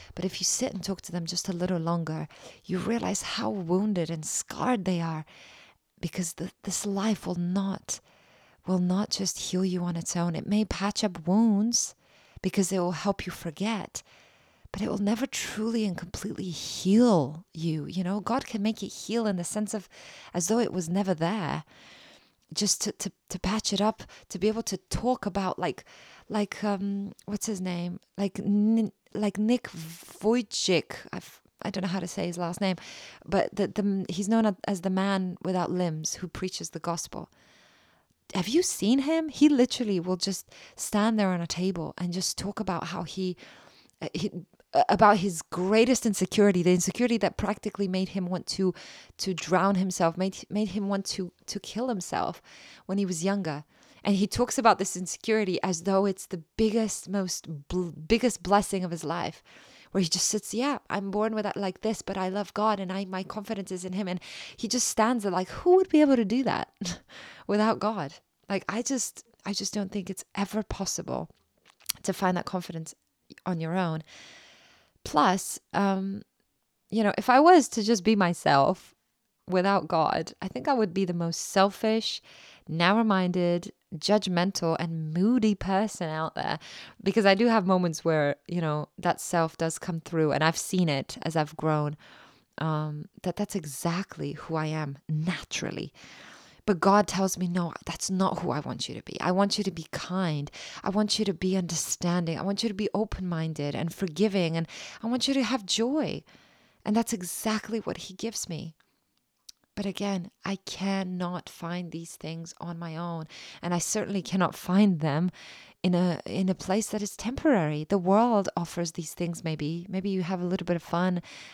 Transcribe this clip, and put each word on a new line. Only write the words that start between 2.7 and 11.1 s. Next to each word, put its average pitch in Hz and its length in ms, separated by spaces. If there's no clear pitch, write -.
realize 202 420
how 220 300
wounded 185 580
and 156 160
scarred - 600
they 180 160
are, 160 240
because 170 340
th-, - 180
this - 220
life 196 420
will 170 80
not, 185 640
will 185 140
not 185 320
just - 280
heal 185 240
you 180 200
on 175 120
its 170 200
own. 170 200
It - 120
may 208 180
patch - 380
up 175 240